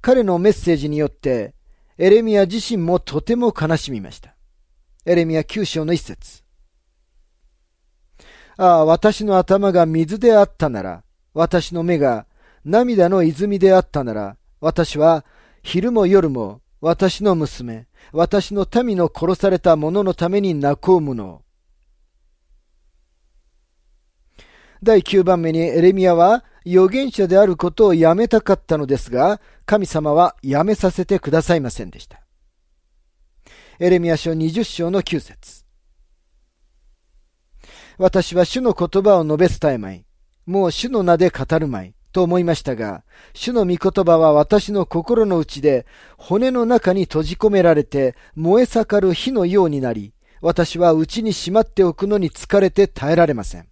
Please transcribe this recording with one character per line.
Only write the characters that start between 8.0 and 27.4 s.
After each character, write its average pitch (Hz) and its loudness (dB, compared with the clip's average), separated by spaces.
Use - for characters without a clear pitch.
「あ 185 -2
あ、 170 6
私 185 2
の 202 2
頭 196 2
が 175 4
水 160 -2
で 226 4
あ 208 8
っ 202 -2
た 156 -2
な 110 -8
ら、 92 -12
私 165 -2
の 165 -4
目 170 -2
が 127 -2
涙 226 2
の 185 0
泉 175 -2
で 190 6
あ 185 6
っ - -6
た 139 -6
な 113 -8
ら、 101 -8
私 160 -2
は 156 2
昼 190 -4
も 220 0
夜 180 4
も 110 -8
私 175 -2
の 202 2
娘、 120 -8
私 175 -2
の 196 -2
民 220 -4
の 170 0
殺 180 -2
さ 196 -2
れ 180 0
た 170 4
者 160 -2
の 185 -2
た 170 -4
め 196 -2
に 190 -2
泣 143 -2
こ 185 2
う 170 2
も 143 -6
の 104 -12
を。」 73 -20
第 214 4
九 190 2
番 175 2
目 165 -4
に 165 -2
エ 165 0
レ 180 6
ミ 190 0
ヤ 180 4
は 190 2
預 185 4
言 262 -4
者 202 -2
で 180 4
あ 208 6